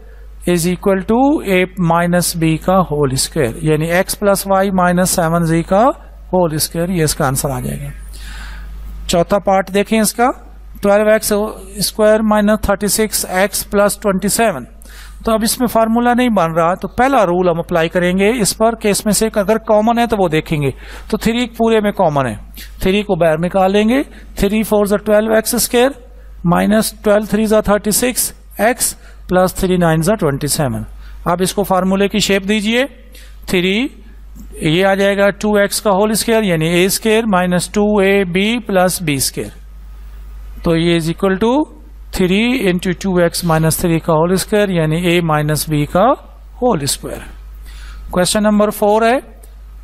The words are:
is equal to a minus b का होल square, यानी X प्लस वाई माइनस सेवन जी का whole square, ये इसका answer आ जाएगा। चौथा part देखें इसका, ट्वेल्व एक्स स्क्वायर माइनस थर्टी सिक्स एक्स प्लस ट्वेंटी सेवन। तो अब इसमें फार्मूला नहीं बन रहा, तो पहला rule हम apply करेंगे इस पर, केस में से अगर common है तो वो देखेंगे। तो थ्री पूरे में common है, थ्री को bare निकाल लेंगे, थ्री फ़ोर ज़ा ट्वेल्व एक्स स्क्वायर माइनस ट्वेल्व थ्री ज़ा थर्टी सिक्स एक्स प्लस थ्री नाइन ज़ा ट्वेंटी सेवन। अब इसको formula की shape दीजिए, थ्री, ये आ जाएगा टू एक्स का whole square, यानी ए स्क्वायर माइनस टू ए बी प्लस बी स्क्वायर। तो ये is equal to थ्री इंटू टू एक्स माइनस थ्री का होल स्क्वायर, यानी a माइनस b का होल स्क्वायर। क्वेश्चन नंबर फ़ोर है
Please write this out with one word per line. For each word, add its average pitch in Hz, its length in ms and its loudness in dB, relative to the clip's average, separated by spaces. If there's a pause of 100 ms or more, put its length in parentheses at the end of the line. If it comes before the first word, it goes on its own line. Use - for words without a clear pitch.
(480)
is 175 180 2
equal 190 400 0
to 233 160 4 (260)
a 185 160 2 (220)
minus 175 500 2
b 160 240 0
का 185 160 0 (140)
होल 147 260 0
square, 123 480 -2
यानी 156 280 0
X 185 220 0
प्लस 196 320 0
वाई 196 280 2
माइनस 180 380 2
सेवन 170 340 0
जी 165 180 2
का 196 180 2 (500)
whole 170 260 2
square, 170 320 -4
ये 170 140 0
इसका 147 220 0
answer 135 240 -2
आ 127 100 -6
जाएगा। 143 300 -8 (1120)
चौथा 180 360 0
part 190 320 0
देखें 202 300 0
इसका, 233 260 0 (560)
ट्वेल्व 208 280 4
एक्स 214 220 2 (540)
स्क्वायर 214 380 4
माइनस 214 340 2 (100)
थर्टी 202 200 0
सिक्स - 360 -2 (100)
एक्स 196 300 0
प्लस 202 380 0
ट्वेंटी 196 260 0
सेवन। 175 380 0 (580)
तो 226 80 0
अब 220 120 0
इसमें 240 240 -2
फार्मूला 226 460 2
नहीं 247 160 2
बन 165 260 0
रहा, 170 180 2
तो 196 140 -6
पहला 262 360 2
rule 175 240 2
हम 165 100 0
apply 165 300 0
करेंगे 185 440 2
इस 226 200 0
पर, 226 220 2
केस 202 320 -2
में 208 60 2
से 220 240 0
अगर 214 220 2 (100)
common 220 300 4
है 233 80 2
तो 226 100 -2
वो 185 120 2
देखेंगे। 147 440 -2 (380)
तो 214 80 0
थ्री 233 260 0 (140)
पूरे 226 220 2
में 208 120 0
common 151 340 0
है, 107 100 -4 (460)
थ्री 190 200 2
को 196 140 -2
bare 160 220 2
निकाल 190 340 0
लेंगे, 220 300 2 (360)
थ्री 208 240 0
फ़ोर 208 240 2
ज़ा 202 120 0
ट्वेल्व 214 380 2
एक्स 220 220 0
स्क्वायर 247 360 2 (520)
माइनस 196 480 2 (100)
ट्वेल्व 214 220 2
थ्री 214 200 0
ज़ा 214 160 4
थर्टी 208 300 0
सिक्स - 400 -2 (280)
एक्स 240 320 0 (360)
प्लस 185 280 2
थ्री 185 220 0
नाइन 160 240 4
ज़ा 196 120 2
ट्वेंटी 147 340 -2
सेवन। 117 380 -4 (400)
अब 175 160 0
इसको 185 220 -2
formula 190 440 2
की 208 120 -2
shape 196 240 0
दीजिए, 220 400 0 (640)
थ्री, 196 420 0 (640)
ये 165 280 0
आ 196 120 4
जाएगा 196 380 2
टू 208 260 0
एक्स 202 220 0
का 214 100 0
whole 208 240 2
square, 220 300 0
यानी 160 300 0
ए 180 140 4
स्क्वायर 220 380 0
माइनस 180 480 0
टू 208 100 2 (160)
ए 196 240 4
बी 196 340 0
प्लस 185 440 0
बी 147 180 -2
स्क्वायर। 110 320 -6 (1120)
तो 170 120 2
ये 170 240 2
is 156 80 -4
equal 190 300 0
to 226 140 2 (640)
थ्री 190 260 2 (280)
इंटू 180 240 0 (100)
टू 185 180 0
एक्स 170 240 0
माइनस 160 360 2
थ्री 165 180 2
का 165 140 -2
होल 170 240 2
स्क्वायर, 208 340 0
यानी 160 300 0 (100)
a 175 140 2
माइनस 151 460 0
b 147 160 0
का 185 200 2 (560)
होल 185 220 0
स्क्वायर। - 380 -6 (880)
क्वेश्चन 180 300 0
नंबर 208 280 2
फ़ोर 214 340 2
है 247 160 2 (640)